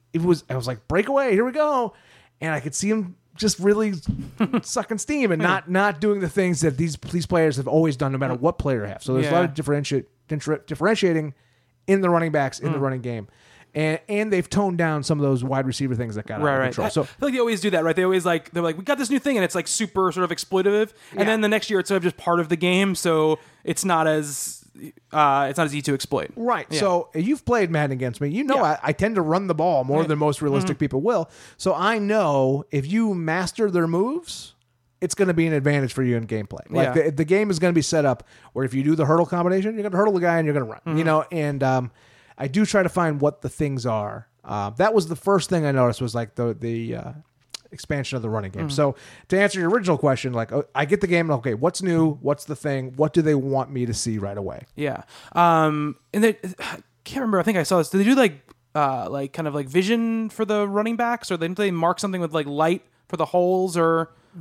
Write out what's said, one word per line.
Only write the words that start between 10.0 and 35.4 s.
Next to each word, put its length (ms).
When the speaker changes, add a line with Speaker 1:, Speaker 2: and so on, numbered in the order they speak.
Speaker 1:
differ-, 380
differentiating 680
in 140
the 100
running 220
backs, 260
in 140
the 60
Speaker 2:
Hmm. 60
Speaker 1:
running 180
game. 260
And, 220
and 240
they've 160
toned 300
down 240
some 160
of 60
those 180
wide 240
receiver 300
things 180
that 140
got 120
Speaker 2:
Right, 120
Speaker 1:
out 20
of 60
Speaker 2:
right. 60
Speaker 1:
control. 200
Speaker 2:
I 40
Speaker 1:
So 140
Speaker 2:
feel 120
like 80
they 60
always 200
do 100
that, 120
right? 140
They 80
always, 200
like, 280
they're 100
like, 160
"We 60
got 140
this 120
new 80
thing," 180
and 80
it's, 120
like, 100
super 460
sort 100
of 140
exploitative. 540
And 100
Speaker 1:
Yeah. 40
Speaker 2:
then 160
the 80
next 220
year, 100
it's 80
sort 80
of 80
just 120
part 220
of 120
the 60
game, 380
so 460
it's 200
not 220
as, 580
uh, 380
it's 80
not 80
as 80
easy 80
to 120
exploit. 420
Speaker 1:
Right. 340
Speaker 2:
Yeah. 80
Speaker 1:
So 380
you've 280
played 280
Madden 180
against 300
me. 80
You 160
know 140
Speaker 2:
Yeah. 260
Speaker 1:
I, 60
I 20
tend 240
to 60
run 260
the 80
ball 260
more 200
Speaker 2:
Yeah. 40
Speaker 1:
than 140
most 200
realistic 360
Speaker 2:
Mm-hmm. 40
Speaker 1:
people 220
will. 260
So 180
I 240
know 720
if 160
you 260
master 600
their 160
moves, 680
it's 160
gonna 180
be 140